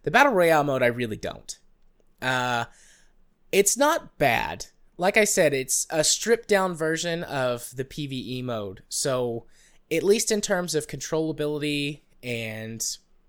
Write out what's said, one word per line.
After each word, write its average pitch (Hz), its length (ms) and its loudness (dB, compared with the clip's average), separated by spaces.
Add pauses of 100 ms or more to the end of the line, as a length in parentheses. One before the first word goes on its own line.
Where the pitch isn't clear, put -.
The 143 80 -2
Battle 262 200 6
Royale 165 320 6
mode, 135 180 0
I 123 60 6
really 117 300 -2
don't. - 420 -10 (640)
Uh, 123 440 0 (880)
it's 196 240 4
not 294 420 0
bad, 117 500 0 (300)
like 190 200 2
I 214 60 6
said, 160 300 4
it's 131 360 -2
a 156 140 0
stripped - 440 0
down 190 260 2
version 165 500 -2
of 127 520 -4
the 127 100 -6
P 147 220 -8
V 127 320 -8
E - 20 -6
mode. 110 480 -8
So 123 560 -2 (460)
at 160 120 0
least 220 280 2
in 208 100 0
terms 180 340 -2
of 147 120 -2
controllability 147 1120 -4 (220)
and 113 640 -8 (440)